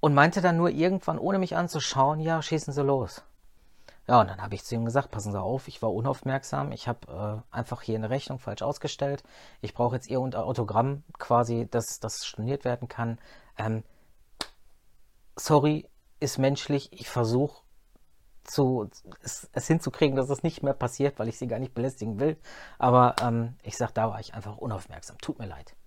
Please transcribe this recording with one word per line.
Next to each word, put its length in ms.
Und 120
meinte 280
dann 160
nur 120
irgendwann, 500
ohne 200
mich 160
anzuschauen, 640
„Ja, 220
schießen 320
Sie 100
los.“ 400
Ja, 140
und 80
dann 120
hab 120
ich 120
zu 100
ihm 100
gesagt, 260
„Passen 200
Sie 100
auf, 260
ich 140
war 120
unaufmerksam, 800
ich 160
hab, 220
äh, 320
einfach 300
hier 160
eine 120
Rechnung 300
falsch 240
ausgestellt. 600
Ich 120
brauch 200
jetzt 160
Ihr 120
Unter-, 240
Autogramm 580
quasi, 500
dass 300
das 260
storniert 400
werden 240
kann. 300
Ähm, 260
sorry, 520
ist 180
menschlich, 560
ich 160
versuch 540
zu, 460
es, 300
es 140
hinzukriegen, 500
dass 120
es 140
nicht 200
mehr 100
passiert, 460
weil 100
ich 100
Sie 80
gar 120
nicht 160
belästigen 440
will. 180
Aber, 420
ähm, 420
ich 140
sag, 160
da 160
war 100
ich 160
einfach 220
unaufmerksam. 640
Tut 200
mir 80
leid.“ 280